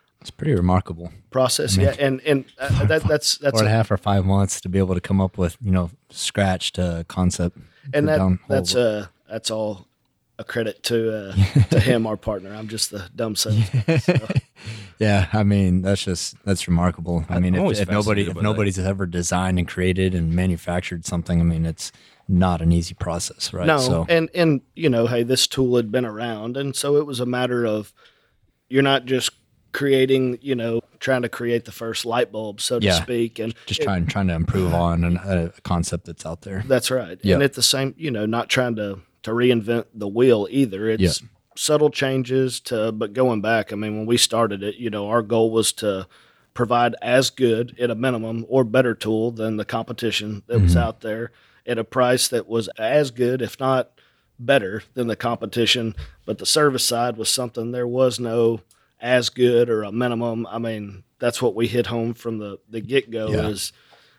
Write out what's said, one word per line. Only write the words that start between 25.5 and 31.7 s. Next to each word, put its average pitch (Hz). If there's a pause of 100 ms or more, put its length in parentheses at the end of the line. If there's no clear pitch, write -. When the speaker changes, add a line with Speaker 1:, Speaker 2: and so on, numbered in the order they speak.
Speaker 2:
had 113
been 123
around, 113
and 139
so 143
it 151
was 127
a 123
matter 123
of 107 (760)
you're 135
not 139
just 123 (420)
creating, 131
you 135
know, 117 (180)
trying 131
to 120
create 120
the 107